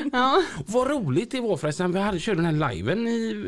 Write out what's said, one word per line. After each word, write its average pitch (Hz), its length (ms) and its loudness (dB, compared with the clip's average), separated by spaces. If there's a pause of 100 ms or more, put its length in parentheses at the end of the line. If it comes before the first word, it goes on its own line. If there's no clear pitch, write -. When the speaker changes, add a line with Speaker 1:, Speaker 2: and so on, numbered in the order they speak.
(120)
Speaker 1:
Ja. 269 300 4 (240)
Speaker 2:
Vad 254 240 2
roligt 214 400 0
det 262 100 -2
var 214 160 0
förresten. 151 360 0
Vi 180 60 0
hade, 196 200 0
körde 165 240 0
den 160 180 2
här 143 140 0
liven 170 340 -2
i 226 240 -2 (160)